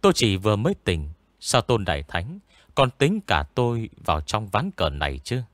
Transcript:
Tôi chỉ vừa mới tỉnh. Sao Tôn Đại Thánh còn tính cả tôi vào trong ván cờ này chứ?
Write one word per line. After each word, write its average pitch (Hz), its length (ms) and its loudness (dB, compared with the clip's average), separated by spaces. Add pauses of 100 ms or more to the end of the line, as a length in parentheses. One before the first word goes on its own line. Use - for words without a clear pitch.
Tôi 196 120 6
chỉ 104 240 0
vừa 104 200 2
mới 147 180 0 (100)
tỉnh. 78 240 -2 (320)
Sao - 220 2
Tôn 110 220 2
Đại 78 180 -2
Thánh 113 360 -6 (360)
còn 131 160 4
tính 185 300 2
cả 76 240 0 (100)
tôi 120 340 0 (160)
vào 78 160 0
trong 107 280 -4
ván 107 220 -2
cờ 82 200 -2
này 71 340 -4
chứ? 127 180 -4 (120)